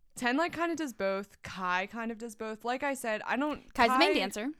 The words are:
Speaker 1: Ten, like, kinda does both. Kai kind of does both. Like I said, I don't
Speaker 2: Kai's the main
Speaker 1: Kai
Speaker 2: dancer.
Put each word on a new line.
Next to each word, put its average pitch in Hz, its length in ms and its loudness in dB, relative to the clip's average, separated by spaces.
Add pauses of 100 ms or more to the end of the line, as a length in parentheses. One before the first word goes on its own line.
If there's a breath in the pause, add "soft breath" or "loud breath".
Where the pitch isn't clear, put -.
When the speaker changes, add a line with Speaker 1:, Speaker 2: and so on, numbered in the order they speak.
(160)
Speaker 1:
Ten, 247 220 0
like, 330 160 0
kinda 339 220 -2
does 285 180 -4
both. 196 500 -4
Kai 185 440 -2
kind 226 240 -8
of 226 60 -10
does 226 180 -12
both. 220 300 -10
Like 254 180 -2
I 277 100 0
said, 226 320 -4
I 202 100 0
don't 285 380 -4
Speaker 2:
Kai's 233 180 6
the 254 60 6
main 370 160 8
Speaker 1:
Kai 294 60 2
Speaker 2:
dancer. 202 300 -2 (100)